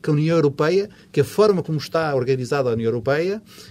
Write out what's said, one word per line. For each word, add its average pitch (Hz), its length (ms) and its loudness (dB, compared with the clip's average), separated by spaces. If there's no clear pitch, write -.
que 160 80 -2
a - 20 2
União 156 240 2
Europeia, 160 540 0
que 143 120 2
a - 20 -6
forma 202 380 2
como 156 160 -4
está 156 360 -2
organizada 131 540 0
a 117 60 0
União 113 140 -2
Europeia 147 520 -2